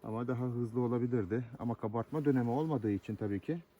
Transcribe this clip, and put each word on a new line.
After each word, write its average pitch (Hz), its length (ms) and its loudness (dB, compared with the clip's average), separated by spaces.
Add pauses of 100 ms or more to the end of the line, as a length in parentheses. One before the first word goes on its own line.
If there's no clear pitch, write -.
Ama 113 240 -4
daha 123 180 0
hızlı 120 360 0
olabilirdi. 120 600 2 (160)
Ama 113 160 -2
kabartma 123 500 -2
dönemi 127 240 4
olmadığı 139 420 0
için 101 240 -2
tabii 101 240 -2
ki, 170 200 -4 (200)